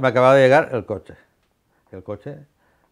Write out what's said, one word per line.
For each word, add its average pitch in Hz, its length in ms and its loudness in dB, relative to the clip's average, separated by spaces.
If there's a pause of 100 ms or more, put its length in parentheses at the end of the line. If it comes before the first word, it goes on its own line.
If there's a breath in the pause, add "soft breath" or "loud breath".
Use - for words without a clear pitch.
me 131 80 -2
acababa 127 280 2
de 139 60 4
llegar 135 300 2
el 110 140 -8
coche. - 280 -12 (800)
El 95 100 -20
coche, 139 360 -16 (520)